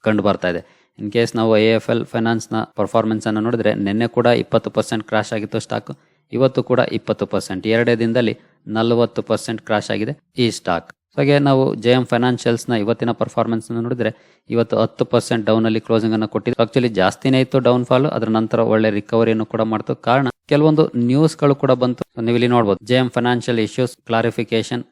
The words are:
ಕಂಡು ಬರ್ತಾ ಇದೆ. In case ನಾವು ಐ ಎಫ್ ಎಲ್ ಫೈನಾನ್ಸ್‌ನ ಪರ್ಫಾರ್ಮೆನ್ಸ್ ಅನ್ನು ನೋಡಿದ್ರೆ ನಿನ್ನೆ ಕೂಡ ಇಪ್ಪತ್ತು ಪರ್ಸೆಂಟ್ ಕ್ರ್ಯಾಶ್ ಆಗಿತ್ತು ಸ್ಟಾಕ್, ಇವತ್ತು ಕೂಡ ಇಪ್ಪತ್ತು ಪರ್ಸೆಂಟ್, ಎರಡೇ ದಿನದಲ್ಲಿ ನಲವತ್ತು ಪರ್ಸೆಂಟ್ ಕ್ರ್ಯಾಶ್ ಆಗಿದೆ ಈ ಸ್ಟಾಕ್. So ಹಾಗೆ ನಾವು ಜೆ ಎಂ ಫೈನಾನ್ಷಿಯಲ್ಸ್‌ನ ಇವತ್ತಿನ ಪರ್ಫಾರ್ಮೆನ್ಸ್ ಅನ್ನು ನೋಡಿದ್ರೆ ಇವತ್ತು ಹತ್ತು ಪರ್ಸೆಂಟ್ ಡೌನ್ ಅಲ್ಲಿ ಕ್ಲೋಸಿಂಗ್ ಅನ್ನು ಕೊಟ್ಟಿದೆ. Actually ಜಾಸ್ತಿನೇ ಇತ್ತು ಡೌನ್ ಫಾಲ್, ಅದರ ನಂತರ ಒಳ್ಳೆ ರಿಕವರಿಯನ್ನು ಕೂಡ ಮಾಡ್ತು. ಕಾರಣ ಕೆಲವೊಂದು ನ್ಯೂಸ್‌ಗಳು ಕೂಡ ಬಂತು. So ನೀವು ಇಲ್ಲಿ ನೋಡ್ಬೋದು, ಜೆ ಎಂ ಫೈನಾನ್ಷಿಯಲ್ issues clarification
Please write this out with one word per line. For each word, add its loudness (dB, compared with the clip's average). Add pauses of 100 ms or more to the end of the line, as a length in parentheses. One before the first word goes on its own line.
ಕಂಡು 0
ಬರ್ತಾ 0
ಇದೆ. -10
In -8
case -2
ನಾವು 2
ಐ 4
ಎಫ್ 2
ಎಲ್ 0
ಫೈನಾನ್ಸ್‌ನ -4 (200)
ಪರ್ಫಾರ್ಮೆನ್ಸ್ -2
ಅನ್ನು -2
ನೋಡಿದ್ರೆ 0
ನಿನ್ನೆ -2
ಕೂಡ 0
ಇಪ್ಪತ್ತು 0
ಪರ್ಸೆಂಟ್ -4
ಕ್ರ್ಯಾಶ್ -4
ಆಗಿತ್ತು -6
ಸ್ಟಾಕ್, -8 (400)
ಇವತ್ತು 0
ಕೂಡ 0 (120)
ಇಪ್ಪತ್ತು -4
ಪರ್ಸೆಂಟ್, -6
ಎರಡೇ 2
ದಿನದಲ್ಲಿ 0 (300)
ನಲವತ್ತು 0
ಪರ್ಸೆಂಟ್ -4
ಕ್ರ್ಯಾಶ್ -2
ಆಗಿದೆ -6 (180)
ಈ 2
ಸ್ಟಾಕ್. -4
So -16
ಹಾಗೆ 2
ನಾವು 2
ಜೆ 0
ಎಂ 2
ಫೈನಾನ್ಷಿಯಲ್ಸ್‌ನ 0
ಇವತ್ತಿನ -2
ಪರ್ಫಾರ್ಮೆನ್ಸ್ -4
ಅನ್ನು -4
ನೋಡಿದ್ರೆ -4 (380)
ಇವತ್ತು 0
ಹತ್ತು 0
ಪರ್ಸೆಂಟ್ -2
ಡೌನ್ 2
ಅಲ್ಲಿ 0
ಕ್ಲೋಸಿಂಗ್ 0
ಅನ್ನು -2
ಕೊಟ್ಟಿದೆ. -2
Actually 0
ಜಾಸ್ತಿನೇ 2
ಇತ್ತು 0
ಡೌನ್ 2
ಫಾಲ್, 2
ಅದರ -2
ನಂತರ 0
ಒಳ್ಳೆ 2
ರಿಕವರಿಯನ್ನು 0
ಕೂಡ -4
ಮಾಡ್ತು. -4
ಕಾರಣ 0 (200)
ಕೆಲವೊಂದು 4
ನ್ಯೂಸ್‌ಗಳು 2
ಕೂಡ 0
ಬಂತು. 0 (120)
So -6
ನೀವು 0
ಇಲ್ಲಿ 2
ನೋಡ್ಬೋದು, 2
ಜೆ 0
ಎಂ 2
ಫೈನಾನ್ಷಿಯಲ್ -2
issues -2
clarification -4